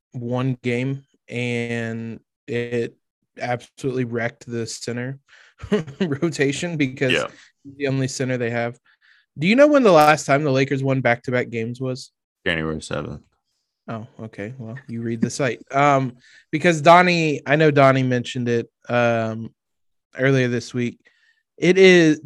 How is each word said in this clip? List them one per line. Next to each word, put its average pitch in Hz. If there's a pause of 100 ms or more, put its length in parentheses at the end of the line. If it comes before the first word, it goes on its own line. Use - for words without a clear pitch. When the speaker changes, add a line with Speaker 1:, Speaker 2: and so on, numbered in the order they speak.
(100)
Speaker 1:
one 123
game, 131 (240)
and 117 (300)
it 120 (420)
absolutely 123
wrecked 117
the 117
center 123 (400)
<laughs> 170
rotation 156
because 135
Speaker 2:
Yeah. 73 (340)
Speaker 1:
he's 139
the 139
only 135
center 127
they 120
have. 120 (600)
Do 151
you 220
know 277
when 294
the 220
last 151
time 143
the 143
Lakers 135
won 135
back-to-back 123
games 117
was? 131 (340)
Speaker 2:
January 80
seventh. 78 (640)
Speaker 1:
Oh, 113 (140)
okay. 110
Well, 117
you 117
read 117
the 120
site. 123 (120)
Um, 139 (340)
because 160
Donnie, 170
I 135
know 156
Donnie 135
mentioned 123
it, 117 (180)
um, 113 (640)
earlier 131
this 120
week. 120 (580)
It 180
is, 175